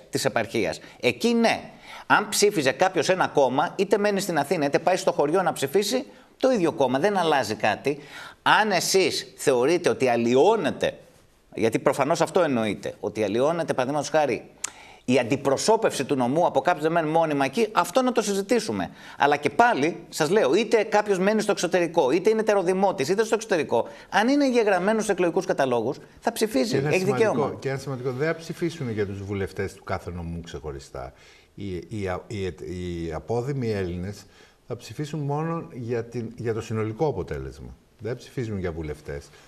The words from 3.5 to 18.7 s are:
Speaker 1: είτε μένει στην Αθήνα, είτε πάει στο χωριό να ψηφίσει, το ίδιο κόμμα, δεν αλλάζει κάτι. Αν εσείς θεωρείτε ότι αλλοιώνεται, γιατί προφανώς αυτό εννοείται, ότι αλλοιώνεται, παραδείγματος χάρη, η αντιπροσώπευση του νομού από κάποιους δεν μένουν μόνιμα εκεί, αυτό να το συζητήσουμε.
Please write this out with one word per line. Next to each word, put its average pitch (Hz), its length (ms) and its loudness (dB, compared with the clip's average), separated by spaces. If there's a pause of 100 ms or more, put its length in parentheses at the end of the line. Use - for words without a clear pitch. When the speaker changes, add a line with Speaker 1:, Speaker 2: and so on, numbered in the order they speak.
Speaker 1:
είτε 196 220 2
μένει 202 220 0
στην 170 180 -4
Αθήνα, 143 280 0
είτε 143 140 2
πάει 180 160 2
στο 180 160 0
χωριό 160 300 2
να 165 120 0
ψηφίσει, 208 520 0 (320)
το 262 140 2
ίδιο 175 200 2
κόμμα, 131 280 2
δεν 196 180 2
αλλάζει 139 380 2
κάτι. 117 440 0 (640)
Αν 214 100 0
εσείς 175 640 0
θεωρείτε 139 540 2
ότι 123 180 0
αλλοιώνεται, 123 880 2 (580)
γιατί 110 240 0
προφανώς 147 420 2
αυτό 170 200 2
εννοείται, 113 580 0
ότι 104 240 -4
αλλοιώνεται, 139 500 0
παραδείγματος 131 360 -2
χάρη, 139 400 0 (560)
η 127 140 4
αντιπροσώπευση 139 840 2
του 147 100 0
νομού 131 300 2
από 139 160 2
κάποιους 160 220 0
δεν 160 80 2
μένουν 165 200 0
μόνιμα 156 340 2
εκεί, 214 260 0
αυτό 175 300 2
να 254 100 2
το 233 100 0
συζητήσουμε. 196 680 0 (280)